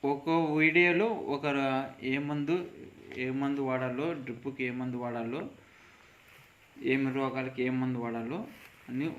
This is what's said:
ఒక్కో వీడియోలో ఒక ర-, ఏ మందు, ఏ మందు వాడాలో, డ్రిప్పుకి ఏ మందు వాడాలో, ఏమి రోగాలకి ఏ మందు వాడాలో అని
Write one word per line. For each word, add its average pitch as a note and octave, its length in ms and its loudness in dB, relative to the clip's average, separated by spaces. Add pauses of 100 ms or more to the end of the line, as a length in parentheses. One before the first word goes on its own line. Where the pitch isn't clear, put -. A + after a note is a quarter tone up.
ఒక్కో C#3+ 320 2 (220)
వీడియోలో F3 500 6 (280)
ఒక C#3 100 -4 (120)
ర-, C3+ 280 2 (260)
ఏ C3+ 40 2 (120)
మందు, D3 280 0 (680)
ఏ B2+ 40 -2 (140)
మందు C#3 280 0
వాడాలో, B2+ 380 0 (160)
డ్రిప్పుకి B2+ 440 -8
ఏ B2 120 -2
మందు B2+ 240 -4
వాడాలో, A#2 380 -4 (1500)
ఏమి C3+ 240 2
రోగాలకి C3 500 -2
ఏ - 20 2 (100)
మందు B2+ 240 0
వాడాలో A#2 360 -4 (500)
అని C3 180 -2 (120)